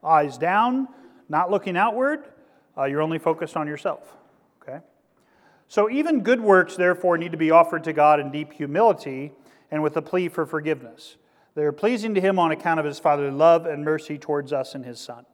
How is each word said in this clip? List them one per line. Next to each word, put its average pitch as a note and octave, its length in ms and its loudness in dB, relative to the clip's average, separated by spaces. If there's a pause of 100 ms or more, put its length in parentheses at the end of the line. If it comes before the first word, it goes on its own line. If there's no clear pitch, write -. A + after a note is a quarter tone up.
Eyes D3+ 340 2
down, A3+ 520 0 (400)
not E3+ 200 0
looking F#3+ 280 -2
outward. B3+ 480 0 (520)
Uh, C#3 60 -2
you're C#3 180 -2
only D#3+ 160 -2
focused D#3+ 380 -4
on D#3 100 -4
yourself, D3 520 -8 (440)
okay? - 180 -16 (920)
So G#3 200 2
even D4 320 0
good A#3 200 2
works, F#3+ 340 4
therefore, F3+ 420 2
need E3+ 140 -6
to E3 60 -8
be D#3 140 2
offered E3 340 4
to D#3+ 80 -4
God D3+ 260 6
in C#3 100 -6
deep D3 220 -10
humility D3 800 -2 (400)
and D3+ 120 -4
with D3+ 120 -2
a D#3+ 60 -2
plea F#3 260 -4
for E3 180 -4
forgiveness. D3 680 -8 (400)
They D3+ 80 -4
are D3 80 0
pleasing G#3+ 440 -2
to F#3 60 0
him F#3+ 180 2
on E3 120 2
account D#3+ 300 -2
of D3 40 -2
his D3 140 -6
fatherly C#3+ 320 0
love E3 340 4
and D3 200 -6
mercy D3+ 320 -4
towards C#3+ 340 -6
us C3+ 240 -6
in C#3 80 -12
his B2 160 -16
Son. A#2+ 340 -18